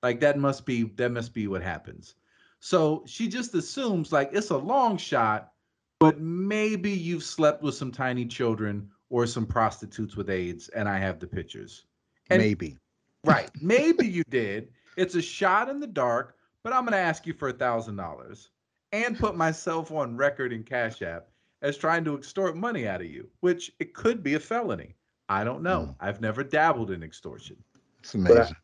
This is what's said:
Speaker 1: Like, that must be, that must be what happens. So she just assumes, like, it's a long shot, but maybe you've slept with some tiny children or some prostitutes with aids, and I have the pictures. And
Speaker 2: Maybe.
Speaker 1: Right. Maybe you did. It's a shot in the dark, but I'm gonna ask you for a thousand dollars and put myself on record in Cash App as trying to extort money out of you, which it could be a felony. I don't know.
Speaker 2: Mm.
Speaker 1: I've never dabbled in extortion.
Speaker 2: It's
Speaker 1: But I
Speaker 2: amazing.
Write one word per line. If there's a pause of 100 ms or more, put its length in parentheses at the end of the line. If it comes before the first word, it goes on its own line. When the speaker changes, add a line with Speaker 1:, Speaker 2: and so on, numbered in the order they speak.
Speaker 1:
Like,
that
must
be, (120)
that
must
be
what
happens. (440)
So
she
just
assumes,
like,
it's
a
long
shot, (460)
but
maybe
you've
slept
with
some
tiny
children (180)
or
some
prostitutes
with
aids,
and
I
have
the
pictures. (440)
And
Speaker 2:
Maybe. (460)
Speaker 1:
Right. (100)
Maybe
you
did. (220)
It's
a
shot
in
the
dark, (260)
but
I'm
gonna
ask
you
for
a
thousand
dollars (400)
and
put
myself
on
record
in
Cash
App (320)
as
trying
to
extort
money
out
of
you, (120)
which
it
could
be
a
felony. (340)
I
don't
know.
Speaker 2:
Mm.
Speaker 1:
I've
never
dabbled
in
extortion. (360)
Speaker 2:
It's (120)
Speaker 1:
But
I
Speaker 2:
amazing.